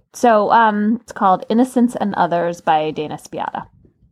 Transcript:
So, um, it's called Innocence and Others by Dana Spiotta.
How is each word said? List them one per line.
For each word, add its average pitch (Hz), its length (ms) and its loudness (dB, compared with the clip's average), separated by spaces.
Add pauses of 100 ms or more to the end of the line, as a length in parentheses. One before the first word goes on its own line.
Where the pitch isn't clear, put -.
(140)
So, 214 380 2
um, 214 500 2
it's - 100 -20
called 190 380 0
Innocence 247 480 2
and 202 180 -4
Others 170 460 -2
by 156 300 0
Dana 151 260 -8
Spiotta. - 500 -10 (440)